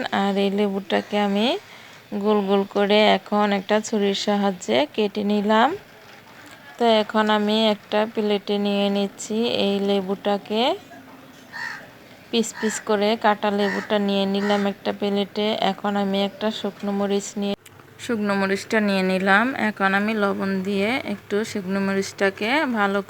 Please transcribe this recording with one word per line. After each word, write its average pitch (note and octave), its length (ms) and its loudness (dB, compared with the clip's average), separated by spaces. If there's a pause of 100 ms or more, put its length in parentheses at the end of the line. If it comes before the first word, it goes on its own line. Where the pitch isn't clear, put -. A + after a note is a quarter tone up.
(140)
আর G3 240 0
এই G3 180 2
লেবুটাকে G3+ 680 -2
আমি G3+ 260 2 (760)
গোল G#3 240 2
গোল G3 160 4 (100)
করে G3+ 280 4 (160)
এখন G#3 380 0
একটা G3 280 0
ছুরির G3+ 420 0
সাহায্যে G3+ 540 0 (140)
কেটে G#3 320 -2
নিলাম। G#3 460 4 (1040)
তো - 80 -2 (160)
এখন G#3+ 300 0
আমি G#3+ 280 2 (160)
একটা G#3 260 -2 (120)
প্লেটে G#3 460 0
নিয়ে G3+ 320 0
নিচ্ছি G3+ 480 -2 (280)
এই G3 100 2 (100)
লেবুটাকে, G3+ 760 0 (1600)
পিস A3+ 280 0
পিস G#3+ 200 -2 (100)
করে G#3 240 2 (120)
কাটা G#3 300 2
লেবুটা G3+ 480 0
নিয়ে G3+ 260 2
নিলাম G3+ 420 0
একটা G3+ 300 -4
প্লেটে। G3+ 500 -2 (240)
এখন G#3 200 -4 (120)
আমি G3 140 -2 (120)
একটা G#3 180 -6 (120)
শুকনো G3+ 320 -6
মরিচ G3+ 360 -2 (100)
নিয়ে, G3+ 180 -2 (440)
শুকনো G#3 360 -2
মরিচটা G3 440 0
নিয়ে G3 320 2
নিলাম। G3 340 4 (220)
এখন G3+ 220 0 (100)
আমি G#3+ 220 0
লবণ G3 300 0 (120)
দিয়ে G3+ 260 -2 (240)
একটু - 220 -8 (100)
শুকনো G3 360 -4
মরিচটাকে G3 680 -2 (280)
ভালো G3+ 220 2 (100)